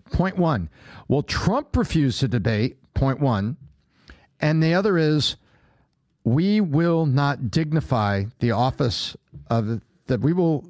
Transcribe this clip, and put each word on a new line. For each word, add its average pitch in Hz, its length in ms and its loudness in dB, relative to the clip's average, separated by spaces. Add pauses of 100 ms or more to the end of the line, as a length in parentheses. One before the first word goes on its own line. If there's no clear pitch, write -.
(120)
Point 185 260 0
one, 139 320 0 (360)
well, 139 160 0
Trump - 540 -2
refused 156 440 0
to 135 80 0
debate, 113 500 -2 (160)
point 135 260 0
one. 117 380 0 (840)
And 156 220 2
the 160 100 2
other 196 240 2
is, 151 400 0 (880)
we 185 360 2
will 165 460 2
not 139 440 0
dignify 120 760 0 (140)
the 120 140 0
office 123 640 -2 (340)
of, 113 320 -2 (240)
that 123 140 0
we 139 120 0
will 165 380 0